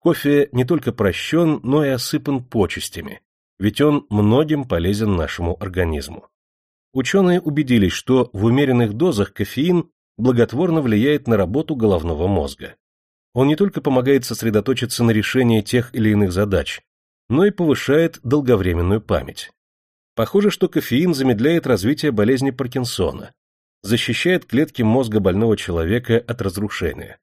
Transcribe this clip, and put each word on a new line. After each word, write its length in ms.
Кофе 520
не 120
только 280
прощён, 680
но 220
и 60
осыпан 520
почестями, 760
ведь 220
он 280
многим 560
полезен 520
нашему 440
организму. 680
Учёные 480
убедились, 520
что 400
в 120
умеренных 500
дозах 380
кофеин 580
благотворно 640
влияет 480
на 80
работу 400
головного 500
мозга. 500
Он 140
не 100
только 240
помогает 440
сосредоточиться 800
на 60
решении 500
тех 340
или 160
иных 220
задач, 480
но 160
и 60
повышает 720
долговременную 800
память. 500
Похоже, 360
что 180
кофеин 460
замедляет 520
развитие 460
болезни 380
Паркинсона, 840
защищает 640
клетки 360
мозга 380
больного 360
человека 600
от 240
разрушения. 840